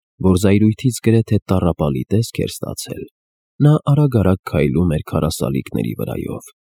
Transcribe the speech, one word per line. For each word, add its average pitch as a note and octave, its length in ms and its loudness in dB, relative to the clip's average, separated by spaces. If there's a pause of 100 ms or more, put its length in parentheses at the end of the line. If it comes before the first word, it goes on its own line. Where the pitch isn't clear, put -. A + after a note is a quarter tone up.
(200)
որ F#2 180 4
զայրույթից G#2+ 600 2
գրեթե A2+ 440 2
տառապալի E2 640 -2
տեսք - 340 -4
էր - 140 -4
ստացել, - 500 -12 (580)
նա D3 120 6 (120)
արագ-արագ B2 580 2
քայլում D2+ 500 0
էր D#2 120 -2
քարասալիկների C2+ 880 -4
վրայով, - 680 -10